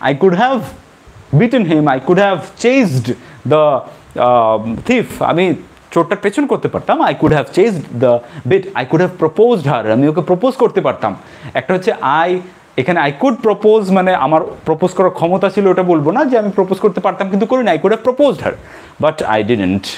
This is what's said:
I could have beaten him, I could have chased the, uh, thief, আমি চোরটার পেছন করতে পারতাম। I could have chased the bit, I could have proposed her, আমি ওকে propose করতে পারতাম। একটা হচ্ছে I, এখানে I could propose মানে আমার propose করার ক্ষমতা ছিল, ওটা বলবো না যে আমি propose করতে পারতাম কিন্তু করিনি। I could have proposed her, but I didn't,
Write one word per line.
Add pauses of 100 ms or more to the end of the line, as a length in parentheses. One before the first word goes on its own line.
I
could
have (760)
beaten
him,
I
could
have (260)
chased (380)
the, (360)
uh, (120)
thief,
আমি (380)
চোরটার
পেছন
করতে
পারতাম।
I
could
have (100)
chased
the (300)
bit, (120)
I
could
have
proposed
her,
আমি
ওকে
propose
করতে
পারতাম। (380)
একটা
হচ্ছে (100)
I, (380)
এখানে
I (120)
could
propose
মানে
আমার (240)
propose
করার
ক্ষমতা
ছিল,
ওটা
বলবো
না
যে
আমি
propose
করতে
পারতাম
কিন্তু
করিনি।
I
could
have
proposed
her, (500)
but
I
didn't, (100)